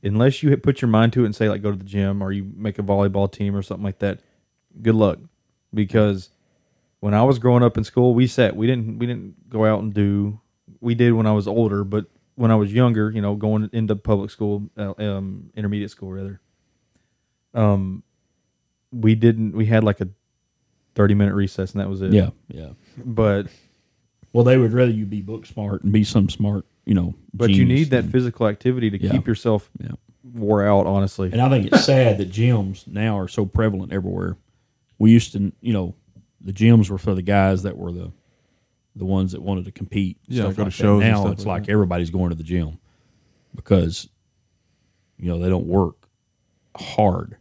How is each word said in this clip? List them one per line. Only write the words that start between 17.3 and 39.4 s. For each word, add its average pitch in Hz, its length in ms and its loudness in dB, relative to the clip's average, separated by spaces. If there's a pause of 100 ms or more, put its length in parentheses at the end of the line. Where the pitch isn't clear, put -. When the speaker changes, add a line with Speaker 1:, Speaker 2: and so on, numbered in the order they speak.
Speaker 1:
um, 98 480 0 (880)
we 113 240 2
didn't, 110 400 2
we 110 120 0
had, 110 180 2
like, 104 160 0
a 95 80 -6 (840)
thirty-minute 101 400 2
recess 95 380 -4
and 101 80 -4
that 98 80 -6
was 95 140 -8
it. 95 100 0
Speaker 2:
Yeah, 101 180 4 (180)
yeah. 78 220 -16 (340)
Speaker 1:
But 107 420 0 (880)
Speaker 2:
Well, 120 120 4
they 127 140 6
would 113 140 2
rather 123 180 2
you 107 160 -2
be 101 160 -6
book 107 240 -14
smart 101 380 -8
and 101 80 0
be 107 120 4
some 98 260 2
smart, 101 340 -4 (220)
you 104 80 0
know, 87 200 0 (200)
Speaker 1:
But 107 160 2
you 98 60 4
Speaker 2:
genius 123 240 4
Speaker 1:
need 156 100 0
that 123 120 2
Speaker 2:
than - 100 -4
Speaker 1:
physical 123 340 -2
activity 117 440 -2
to 98 120 -6
Speaker 2:
Yeah. 98 100 0
Speaker 1:
keep - 140 0
yourself 110 520 -2
Speaker 2:
Yeah. 117 140 -12 (320)
Speaker 1:
wore 107 420 0
out, 98 200 4
honestly. 95 460 -2
Speaker 2:
And 113 80 0
I 127 100 4
think 117 160 2
it's 214 180 4
sad 127 340 4
that 92 120 -4
gyms 104 560 -2
now 107 320 -4
are 92 100 -6
so 107 180 -4
prevalent 98 460 -2
everywhere. 92 440 -6 (640)
We 110 140 6
used 117 200 4
to, 98 280 -4
you 117 140 -4
know, 92 200 -4 (460)
the 92 120 -12
gyms 107 380 6
were 98 80 -6
for 101 160 -2
the 92 80 -4
guys 95 420 2
that 98 120 -8
were 87 160 -10
the, 87 200 -12 (840)
the 98 80 -8
ones 95 280 0
that - 100 -12